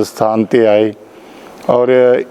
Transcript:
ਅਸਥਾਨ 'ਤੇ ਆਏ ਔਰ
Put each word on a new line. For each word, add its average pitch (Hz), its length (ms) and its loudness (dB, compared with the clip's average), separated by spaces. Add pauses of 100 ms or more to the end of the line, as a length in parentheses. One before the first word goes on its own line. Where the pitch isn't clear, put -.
ਅਸਥਾਨ 110 420 -4
'ਤੇ 117 240 0
ਆਏ 107 260 0 (760)
ਔਰ 123 180 0 (440)